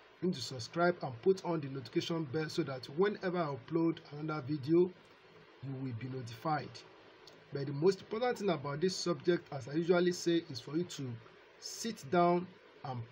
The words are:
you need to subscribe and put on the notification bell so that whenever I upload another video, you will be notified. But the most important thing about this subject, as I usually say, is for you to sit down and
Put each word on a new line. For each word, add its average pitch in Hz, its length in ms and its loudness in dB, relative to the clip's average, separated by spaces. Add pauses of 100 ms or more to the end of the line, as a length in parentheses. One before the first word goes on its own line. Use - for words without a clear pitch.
(220)
you 180 80 2
need 156 60 0
to 131 60 -8
subscribe 170 600 0
and 131 200 -8
put 190 220 4
on 170 160 0
the 143 80 -4
notification 156 560 -2
bell 151 240 -2
so 160 160 -2
that 135 220 -6 (100)
whenever 185 440 0
I 143 180 0
upload 160 400 0 (200)
another 156 300 -4
video, 156 420 4 (760)
you 135 180 -6
will 135 180 -4
be 127 80 -6
notified. 127 600 -4 (840)
But 139 140 -4
the 143 80 -4
most 170 260 4
important 240 380 -2
thing 196 140 2
about 143 280 -2
this 185 160 2
subject, 175 560 0
as 127 160 -8
I 139 60 -8
usually 175 400 4
say, 170 360 2
is 127 120 -8
for 147 160 -6
you 170 80 0
to 131 260 -6 (480)
sit - 500 -8
down 175 380 4 (380)
and 123 160 -6 (100)